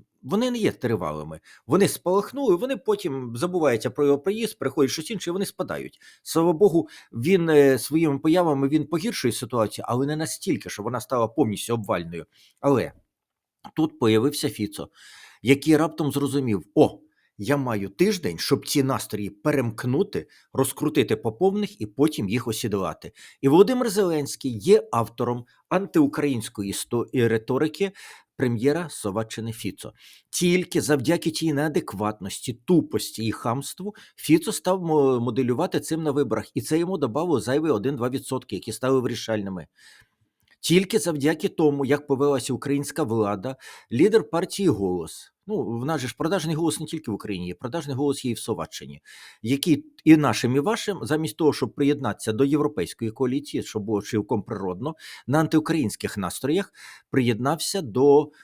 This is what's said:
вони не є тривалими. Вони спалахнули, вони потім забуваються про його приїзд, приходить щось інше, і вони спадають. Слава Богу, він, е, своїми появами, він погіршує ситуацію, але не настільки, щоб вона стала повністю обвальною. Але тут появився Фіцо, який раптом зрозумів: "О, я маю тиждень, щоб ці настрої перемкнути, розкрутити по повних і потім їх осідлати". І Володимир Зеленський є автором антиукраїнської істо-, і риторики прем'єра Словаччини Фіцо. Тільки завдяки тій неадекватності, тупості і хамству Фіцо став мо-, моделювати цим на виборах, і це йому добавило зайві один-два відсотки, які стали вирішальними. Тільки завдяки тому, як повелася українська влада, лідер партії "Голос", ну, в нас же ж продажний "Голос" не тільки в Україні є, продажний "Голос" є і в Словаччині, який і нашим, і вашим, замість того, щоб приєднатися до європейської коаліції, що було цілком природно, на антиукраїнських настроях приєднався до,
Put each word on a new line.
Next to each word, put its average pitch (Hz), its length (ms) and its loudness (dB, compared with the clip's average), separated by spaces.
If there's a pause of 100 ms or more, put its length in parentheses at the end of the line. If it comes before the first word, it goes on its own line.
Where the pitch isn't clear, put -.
(220)
вони 220 300 -2
не 240 60 -4
є 202 140 2
тривалими. 80 680 -4 (280)
Вони 170 200 4
спалахнули, 196 680 0
вони 247 220 -4
потім 135 600 -4
забуваються 151 520 0
про 143 160 0
його 143 140 4
приїзд, 214 400 -4
приходить 131 320 0
щось - 200 -8
інше, 190 180 -6
і 170 40 -4
вони 190 120 -2
спадають. - 540 -8 (240)
Слава 165 300 2
Богу, 151 340 4 (240)
він, 165 380 2
е, 139 300 8
своїми 147 400 0
появами, 156 480 2
він 147 180 2
погіршує 165 460 -2
ситуацію, - 560 -2
але 123 180 0
не 151 100 -4
настільки, 156 540 -4
щоб 101 160 -10
вона 120 160 -4
стала 117 260 0
повністю 110 460 0
обвальною. 87 520 -4 (360)
Але 127 300 2 (840)
тут 156 240 -2
появився 117 500 2
Фіцо, - 400 -8 (520)
який 143 360 6
раптом 156 340 0
зрозумів: 135 540 -2 (100)
"О, - 240 4 (380)
я 120 200 0
маю 107 320 -2
тиждень, 170 480 0
щоб 143 300 -2
ці 139 160 2
настрої 107 460 -4
перемкнути, 131 960 -2 (260)
розкрутити 135 640 0
по 113 160 -4
повних 196 500 -2
і 107 40 -6
потім 113 440 0
їх 110 180 -2
осідлати". 98 640 -4 (300)
І 135 60 2
Володимир 226 420 6
Зеленський 156 680 -2
є 202 340 4
автором 120 540 -2 (240)
антиукраїнської 143 1000 0
істо-, - 440 -4
і 120 140 4
риторики 131 640 -2 (460)
прем'єра 131 520 0
Словаччини 110 640 -6
Фіцо. - 400 -10 (360)
Тільки 175 520 0
завдяки 151 500 0
тій 156 220 -2
неадекватності, 107 1000 -4
тупості 117 720 0
і 107 60 0
хамству 139 640 -6 (200)
Фіцо 165 360 2
став 185 320 -2
мо-, 139 360 4
моделювати 127 600 0
цим 160 240 -4
на 151 80 0
виборах, 123 420 -2
і 120 80 -4
це 156 180 0
йому 180 180 -2
добавило 143 420 0
зайві 147 300 0
один-два 123 400 0
відсотки, 123 460 -6
які 95 160 -10
стали 131 280 2
вирішальними. 104 680 -4 (960)
Тільки 190 340 2
завдяки 156 500 -2
тому, 143 360 2
як 143 220 0
повелася 139 460 0
українська 143 500 -4
влада, 107 520 -2 (360)
лідер 190 380 4
партії 185 400 0
"Голос", 90 640 -4 (140)
ну, 117 320 -4
в 127 60 -6
нас 151 160 -2
же 127 60 -4
ж - 100 -8
продажний 165 380 -2
"Голос" 160 240 0
не 156 60 -6
тільки 156 260 -8
в - 20 -2
Україні 92 340 -6
є, 87 60 -6
продажний 135 420 -8
"Голос" 139 300 0
є 123 60 0
і - 20 -2
в 107 60 -6
Словаччині, 80 640 -8 (400)
який 139 440 0 (180)
і 156 140 10
нашим, 123 380 2
і 143 40 4
вашим, 202 420 -4
замість 151 360 -4
того, 156 160 4
щоб - 220 -4
приєднатися 139 580 0
до 127 120 4
європейської 139 640 -2
коаліції, 131 520 -2
що - 160 -6
було 104 220 -2
цілком 104 420 -2
природно, 98 520 -6 (320)
на 143 120 2
антиукраїнських 156 800 0
настроях 131 560 -4 (360)
приєднався 127 720 0
до, 143 500 4 (120)